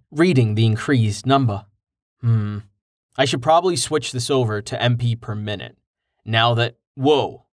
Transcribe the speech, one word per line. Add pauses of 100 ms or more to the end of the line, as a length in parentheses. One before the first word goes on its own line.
(120)
reading
the
increased
number. (540)
Hmm. (580)
I
should
probably
switch
this
over
to
M
P
per
minute. (480)
Now
that, (180)
whoa. (100)